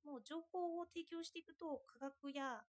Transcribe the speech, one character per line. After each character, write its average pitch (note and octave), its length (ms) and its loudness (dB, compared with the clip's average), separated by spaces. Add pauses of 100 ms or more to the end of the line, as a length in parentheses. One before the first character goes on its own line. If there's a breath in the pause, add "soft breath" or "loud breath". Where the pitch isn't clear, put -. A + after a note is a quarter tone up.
も D4 120 -2
う A3+ 60 -4
情 D#4+ 180 -2
報 F4 380 4
を F4 80 0
提 E4+ 180 -2
供 E4 180 -2
し - 80 -4
て E4+ 80 -8
い E4 40 -6
く D#4+ 120 -16
と、 D4 320 0
価 - 120 -20
格 C#4 320 -2
や C4+ 320 0 (100)